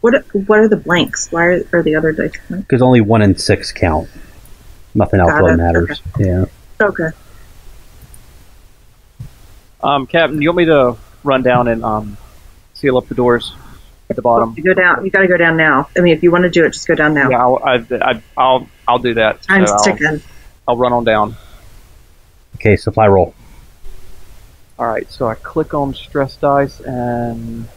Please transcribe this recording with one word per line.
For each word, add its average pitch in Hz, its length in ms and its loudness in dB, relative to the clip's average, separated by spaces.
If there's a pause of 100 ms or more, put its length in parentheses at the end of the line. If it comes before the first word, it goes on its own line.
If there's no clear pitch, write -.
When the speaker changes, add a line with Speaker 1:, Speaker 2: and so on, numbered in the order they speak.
Speaker 1:
What, 233 240 2 (220)
what 214 140 4
are 220 80 4
the 208 80 2
blanks? - 560 -4
Why 170 140 0
are, 175 260 0
are 170 100 0
the 156 140 0
other 156 160 0
dice - 200 -4 (160)
blank? 185 200 -8
Speaker 2:
'Cause 123 140 2
only 127 180 6
one 110 220 2
and 101 180 2
six - 320 -2
count. 78 360 -2 (880)
Nothing 98 260 2
else 90 100 4
Speaker 1:
Got 147 80 2
Speaker 2:
really 87 160 4
Speaker 1:
it. - 20 0
Speaker 2:
matters. 85 460 -2 (120)
Speaker 1:
Okay. 107 120 0
Speaker 2:
Yeah. 92 180 0 (360)
Speaker 1:
Okay. 185 280 -2 (2750)
Speaker 3:
Um, 139 240 -2
Captain, 156 360 -2
you 147 60 2
want 175 100 0
me 175 80 4
to 131 300 2 (260)
run 135 200 0
down 123 260 2
and, 113 160 -2
um, 107 320 -6 (580)
seal 131 240 0
up - 100 -6
the 123 60 -10
doors 120 380 0 (580)
at - 60 -4
the 120 60 -10
bottom? 117 340 2
Speaker 1:
You - 80 -14
go 185 100 2
down. 185 300 0
You 190 60 -4
gotta 190 180 2
go 180 80 2
down 165 200 2
now. 147 400 2
I 180 40 0
mean, 175 160 4
if 160 60 -6
you 175 80 6
wanna 175 200 2
do 170 140 2
it, 135 80 2
just - 160 -14
go 170 60 2
down 151 200 0
now. 139 160 2
Speaker 3:
Yeah, 123 140 0
I'll, 127 200 2
I, 123 220 0 (140)
I, 120 220 -2 (140)
I'll, 131 320 2 (200)
I'll 123 100 2
do 120 160 -2
that. 110 280 0
Speaker 1:
Time's 190 280 2
Speaker 3:
So - 60 0
I'll, 104 80 2
Speaker 1:
ticking. 151 380 -2 (440)
Speaker 3:
I'll 120 100 0
run 123 160 0
on 120 120 0
down. 110 320 0 (1200)
Speaker 2:
Okay, 104 200 2
supply 110 300 0
roll. 95 280 4 (1400)
Speaker 3:
All 120 80 -2
right, 110 240 -4
so - 180 -4
I 110 80 -2
click - 380 -6
on 139 200 -4
stress - 420 -6
dice 139 440 -2
and 120 880 -8 (100)